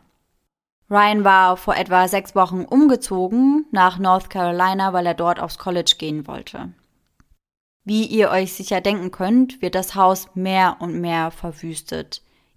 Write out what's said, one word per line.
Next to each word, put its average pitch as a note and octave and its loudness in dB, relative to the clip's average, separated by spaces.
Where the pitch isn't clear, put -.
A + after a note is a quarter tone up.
Ryan G#3 2
war F#3+ 6
vor - -2
etwa F#3 2
sechs G3 -4
Wochen F#3 0
umgezogen B3+ 2
nach F#3 2
North F#3+ 0
Carolina, F#3 -2
weil F3+ 0
er F3 0
dort E3+ -2
aufs E3+ -10
College F3 -2
gehen D#3 -8
wollte. - -16
Wie G#3+ -2
ihr G#3+ 2
euch F#3+ -2
sicher F#3+ -4
denken F#3 -2
könnt, B3 0
wird F3+ -4
das F#3 -4
Haus F#3+ 2
mehr F#3 0
und E3+ -8
mehr E3 -4
verwüstet. D#3+ -12